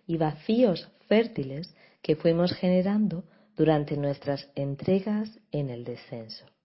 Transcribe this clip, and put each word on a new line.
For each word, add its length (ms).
y 100
vacíos 720
fértiles 680
que 140
fuimos 380
generando 720
durante 400
nuestras 600
entregas 760
en 180
el 160
descenso. 600